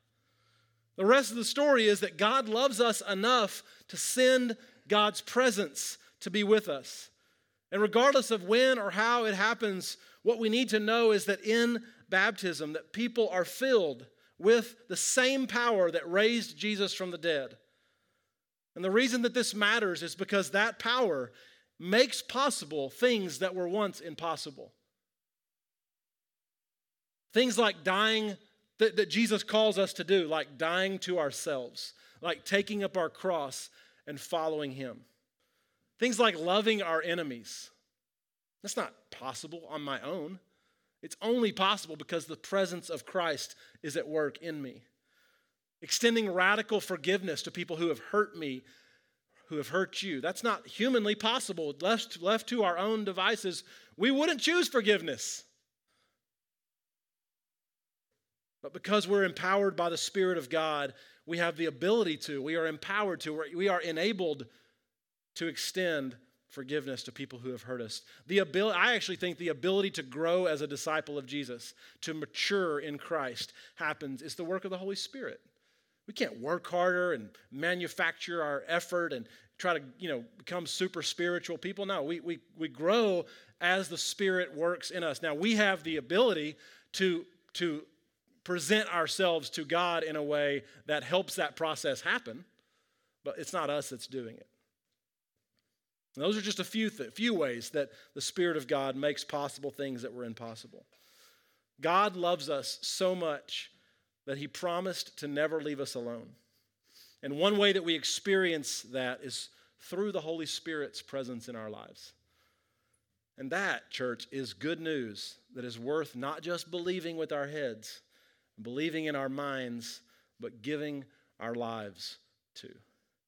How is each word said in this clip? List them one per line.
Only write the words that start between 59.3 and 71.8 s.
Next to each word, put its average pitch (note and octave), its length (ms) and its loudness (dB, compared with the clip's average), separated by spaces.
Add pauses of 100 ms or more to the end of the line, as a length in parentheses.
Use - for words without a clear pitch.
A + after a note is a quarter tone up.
by E3+ 160 2
the E3+ 60 -2
Spirit F#3 420 2
of C3 100 -8
God, D3+ 460 0 (320)
we E3 100 -4
have E3+ 180 2
the D#3+ 120 -2
ability E3+ 500 2
to, C#3 240 -6
we D3+ 140 -4
are E3 100 2
empowered F3 560 -2
to, D#3 140 -4
we're, D#3 200 -6
we F#3 120 2
are F3+ 140 4
enabled E3 640 -2 (880)
to E3+ 100 -4
extend D3+ 720 -2 (320)
forgiveness C3+ 560 -6
to - 80 -12
people C3 260 -12
who B2 120 -8
have A#2+ 140 -8
hurt B2+ 180 -6
us. A2+ 200 -8 (260)
The F#3+ 120 6
abil-, F#3+ 320 2
I G3+ 240 6
actually F#3 220 -2
think F3+ 200 -4
the E3+ 120 -2
ability F#3+ 420 2
to D#3+ 120 -6
grow E3 420 2
as D3+ 160 0
a D3+ 60 -4
disciple D3 500 -2
of C3+ 80 -6
Jesus, B2+ 480 -8 (260)